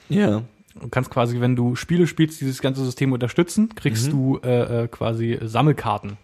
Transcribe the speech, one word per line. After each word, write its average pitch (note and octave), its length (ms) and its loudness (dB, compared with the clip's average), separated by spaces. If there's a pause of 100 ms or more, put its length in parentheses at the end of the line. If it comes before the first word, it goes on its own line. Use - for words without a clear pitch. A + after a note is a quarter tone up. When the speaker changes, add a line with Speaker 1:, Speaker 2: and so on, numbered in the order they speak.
Speaker 1:
Ja. B2 320 2 (400)
Speaker 2:
Du A#2 80 -12
kannst B2+ 200 -2
quasi, A#2+ 300 0
wenn B2 160 2
du A#2+ 220 0
Spiele F3 280 2
spielst, D#3 360 0
dieses C3 200 -4
ganze C3+ 220 -2
System C3 300 0
unterstützen, F3 640 0
kriegst A#2+ 320 0
Speaker 1:
Mhm. D3+ 40 -2
Speaker 2:
du, C3+ 320 2
äh, A#2+ 400 0
äh, A#2 60 -4
quasi A2+ 520 -2
Sammelkarten, A2+ 840 0